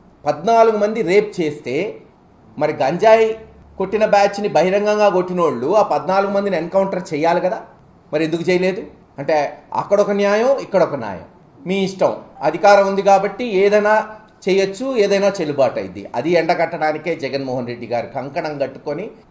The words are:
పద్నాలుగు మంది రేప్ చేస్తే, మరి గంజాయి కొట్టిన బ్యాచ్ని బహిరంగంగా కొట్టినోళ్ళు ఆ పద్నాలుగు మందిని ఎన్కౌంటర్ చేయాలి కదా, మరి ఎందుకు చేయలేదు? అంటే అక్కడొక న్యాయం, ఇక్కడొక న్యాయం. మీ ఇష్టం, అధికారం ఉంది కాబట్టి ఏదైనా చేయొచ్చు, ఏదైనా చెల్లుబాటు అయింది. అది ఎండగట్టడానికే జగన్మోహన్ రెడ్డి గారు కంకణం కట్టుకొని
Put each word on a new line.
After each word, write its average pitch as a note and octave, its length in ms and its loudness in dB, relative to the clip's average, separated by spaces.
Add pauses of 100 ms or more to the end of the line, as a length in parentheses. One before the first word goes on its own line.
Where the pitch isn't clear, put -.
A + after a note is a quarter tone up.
(260)
పద్నాలుగు G#3+ 520 4
మంది A3 240 -2
రేప్ F#3 380 0
చేస్తే, D3+ 560 -4 (600)
మరి D3+ 140 0
గంజాయి A3 680 4 (400)
కొట్టిన G3+ 280 0
బ్యాచ్ని G3+ 420 2
బహిరంగంగా G3+ 600 2
కొట్టినోళ్ళు F3 680 0
ఆ G#3 60 6
పద్నాలుగు G3 500 0
మందిని G3+ 240 0
ఎన్కౌంటర్ F3+ 460 -2 (120)
చేయాలి E3 260 2
కదా, C#3 200 -4 (520)
మరి D#3 120 0
ఎందుకు D#3+ 180 -2
చేయలేదు? F3+ 400 0 (360)
అంటే D3 400 -2 (160)
అక్కడొక G3+ 360 0
న్యాయం, G#3 480 2
ఇక్కడొక E3+ 360 0
న్యాయం. G2 300 -8 (420)
మీ F#3 100 -2
ఇష్టం, F3+ 400 -2 (260)
అధికారం G3 440 4
ఉంది G3 160 -2
కాబట్టి G3 420 2 (100)
ఏదైనా G#3 540 2 (400)
చేయొచ్చు, F#3+ 480 -2
ఏదైనా G3+ 300 2
చెల్లుబాటు D3 520 0
అయింది. G2 360 -10
అది B2+ 160 -2
ఎండగట్టడానికే E3 840 0
జగన్మోహన్ C3 500 -6
రెడ్డి A#2+ 200 -10
గారు A2+ 200 -4
కంకణం C#3+ 520 -8
కట్టుకొని D3 520 -6 (200)